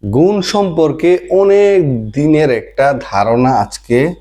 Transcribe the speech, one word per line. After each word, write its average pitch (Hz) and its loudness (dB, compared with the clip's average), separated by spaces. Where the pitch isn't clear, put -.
গুণ 147 0
সম্পর্কে 165 -2
অনেক 196 2
দিনের 151 2
একটা 123 -2
ধারণা 117 0
আজকে 117 -2